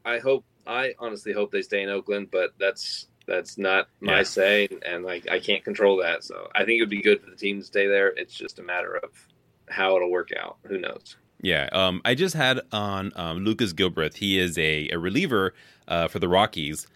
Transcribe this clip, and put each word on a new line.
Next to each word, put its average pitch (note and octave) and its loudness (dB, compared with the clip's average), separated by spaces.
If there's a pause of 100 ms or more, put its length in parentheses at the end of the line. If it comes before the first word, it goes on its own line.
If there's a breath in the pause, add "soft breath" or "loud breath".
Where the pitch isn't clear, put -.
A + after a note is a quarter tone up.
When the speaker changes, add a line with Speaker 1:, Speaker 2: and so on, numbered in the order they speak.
Speaker 1:
I A#2+ -2
hope, C3 2 (220)
I B2+ -4
honestly A2 -8
hope G2+ -2
they G2 -2
stay G2 -2
in G2 -4
Oakland, G2+ -4
but F#2 0
that's, - -4 (200)
that's F#2 -4
not F#2+ 2 (120)
my - 0
Speaker 2:
Yeah. B2 2
Speaker 1:
say, G2+ 4
and, F2+ -14
and, F2 -6
like, F2 -8
I F#2 0
can't G2 0
control G2+ 4
that. E2+ 0
So G1+ -12
I G#2 2
think A2+ 2
it - 4
would G#2+ 0
be G2+ -4
good G2+ 4
for - -20
the F#2 -20
team G2+ -4
to F#2+ -14
stay G2 2
there. G2 4
It's - -4
just - -14
a F2+ -16
matter F2+ -6
of - -8 (580)
how F#2+ 2
it'll F2+ 2
work F2 -2
out. G1+ -12
Who G2 -6
knows? - -12 (240)
Speaker 2:
Yeah, D#2 0
um, F#2 2
I B2 2
just E3+ -2
had C3 2 (100)
on, G2+ -4
um, E2+ -6
Lucas G#2 0
Gilbreth. D#2+ 0
He G2 2
is F2 0
a, D#2 2
a E2+ -2
reliever, G2 0 (340 soft breath)
uh, E2 0
for - -6
the F2 0
Rockies. F2 2